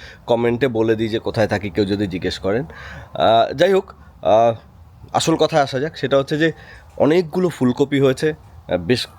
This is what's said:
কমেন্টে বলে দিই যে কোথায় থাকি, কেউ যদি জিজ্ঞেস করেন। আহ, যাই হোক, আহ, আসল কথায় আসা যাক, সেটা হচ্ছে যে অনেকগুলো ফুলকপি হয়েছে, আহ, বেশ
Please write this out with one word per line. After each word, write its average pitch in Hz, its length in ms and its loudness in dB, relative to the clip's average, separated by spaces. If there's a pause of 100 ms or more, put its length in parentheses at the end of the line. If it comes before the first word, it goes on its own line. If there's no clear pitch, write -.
(260)
কমেন্টে 120 420 2
বলে 113 280 2
দিই 113 120 -2
যে 110 100 -4
কোথায় 104 300 -2
থাকি, 107 220 -4
কেউ 101 140 0
যদি 101 220 -2
জিজ্ঞেস 87 320 -6
করেন। 107 260 -2 (500)
আহ, 110 400 2
যাই 175 180 2
হোক, 190 220 -2 (280)
আহ, 113 320 4 (580)
আসল 160 240 0
কথায় 151 260 0
আসা 131 180 -4
যাক, 156 160 -8
সেটা 139 220 0
হচ্ছে 139 200 -2
যে 160 140 2 (440)
অনেকগুলো 170 520 2
ফুলকপি 135 520 0
হয়েছে, 139 320 2
আহ, - 440 -10
বেশ 90 300 -2 (120)